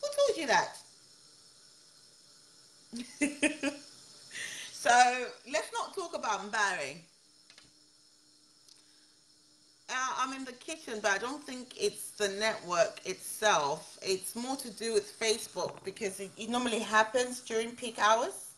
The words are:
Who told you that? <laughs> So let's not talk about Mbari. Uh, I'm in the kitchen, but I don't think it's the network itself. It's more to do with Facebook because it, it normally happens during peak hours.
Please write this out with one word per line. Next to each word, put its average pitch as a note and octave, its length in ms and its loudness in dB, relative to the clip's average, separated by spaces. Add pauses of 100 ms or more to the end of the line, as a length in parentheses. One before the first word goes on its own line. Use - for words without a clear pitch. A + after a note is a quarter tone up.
Who C#5+ 140 -2
told C#5 220 4
you D#4 80 -2
that? G3 300 2 (3000)
<laughs> - 20 -20 (960)
So B3+ 100 4 (640)
let's D#4 200 -2
not G#4 200 -4
talk E4+ 240 -8
about A3+ 240 -2 (120)
Mbari. F3+ 460 0 (3000)
Uh, - 20 -6 (260)
I'm C4 160 0
in C4+ 100 -8
the B3+ 80 -10
kitchen, C4+ 500 -8
but G#3+ 80 4
I G3 80 4
don't C4 240 -6
think B3+ 340 -12
it's - 360 -2
the G#3 160 0
network G3 760 2
itself. E3+ 960 2
It's F#3+ 360 -2
more B3+ 180 -4
to C4 160 -8
do A3+ 240 -4
with G3+ 240 2
Facebook G#3+ 540 -2 (120)
because F#3+ 360 -6
it, F#3+ 160 -8
it G#3+ 120 -8
normally A#3+ 300 0
happens A3 600 2
during A#3 320 -2
peak A#3+ 260 -8
hours. A3+ 600 2